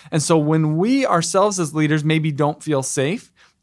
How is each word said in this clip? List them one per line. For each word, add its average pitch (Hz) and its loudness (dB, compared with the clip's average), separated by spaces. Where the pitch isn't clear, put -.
And 160 0
so 165 2
when 156 2
we 247 0
ourselves 185 0
as 147 -4
leaders 151 0
maybe 156 0
don't 147 -2
feel 143 -2
safe 147 -4